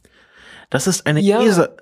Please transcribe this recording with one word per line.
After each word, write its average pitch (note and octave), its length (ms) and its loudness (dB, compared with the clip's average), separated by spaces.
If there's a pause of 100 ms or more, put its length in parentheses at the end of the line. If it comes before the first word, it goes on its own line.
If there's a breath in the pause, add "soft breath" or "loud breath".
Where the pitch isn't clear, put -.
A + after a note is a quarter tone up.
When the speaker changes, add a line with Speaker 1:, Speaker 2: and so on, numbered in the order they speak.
(720 loud breath)
Speaker 1:
Das C#3 140 -2
ist - 220 -4
eine D3+ 120 0
Speaker 2:
Ja. G3+ 220 0
Speaker 1:
esa, G3+ 280 2 (120)